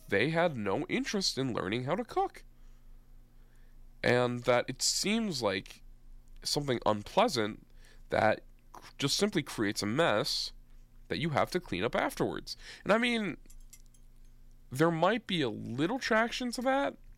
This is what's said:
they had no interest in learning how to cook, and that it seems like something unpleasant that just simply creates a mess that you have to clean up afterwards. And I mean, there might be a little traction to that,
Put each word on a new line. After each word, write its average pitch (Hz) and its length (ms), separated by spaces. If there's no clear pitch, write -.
they 110 220
had 165 260
no 104 320
interest 208 500
in 131 160
learning 98 300
how 143 100
to 226 100
cook, - 400
and 123 380
that 120 280
it - 140
seems 202 580
like 95 420
something 139 440
unpleasant 107 800
that 107 320
just 139 200
simply 202 260
creates 104 400
a 101 40
mess 123 680
that 82 100
you 160 120
have 117 200
to 180 100
clean 95 240
up 120 100
afterwards. - 640
And - 100
I 220 60
mean, 226 380
there 156 180
might 180 360
be 175 160
a 120 80
little 117 480
traction 240 540
to 254 100
that, 269 320